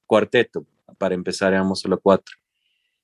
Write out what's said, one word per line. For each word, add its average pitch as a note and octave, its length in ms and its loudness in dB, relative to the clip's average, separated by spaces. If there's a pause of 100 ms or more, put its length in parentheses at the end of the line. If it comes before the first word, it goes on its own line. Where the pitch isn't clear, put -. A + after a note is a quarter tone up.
cuarteto. A2 580 0 (340)
Para F#2 160 -2
empezar, F#2 380 -2
éramos F#2+ 280 -2
solo F#2 180 -2
cuatro. - 380 0 (680)